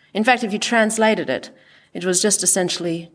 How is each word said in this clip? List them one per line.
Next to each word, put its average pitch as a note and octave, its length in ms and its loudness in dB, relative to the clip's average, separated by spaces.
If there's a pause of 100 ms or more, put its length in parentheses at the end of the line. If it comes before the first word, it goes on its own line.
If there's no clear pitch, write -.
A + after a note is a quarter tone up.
(120)
In G3+ 120 -2
fact, A#3 200 2
if G3+ 100 -4
you G#3 40 -4
translated G#3+ 720 2
it, - 220 -6 (420)
it F3 120 -8
was F3+ 160 2
just G#3 200 2
essentially E3+ 720 -2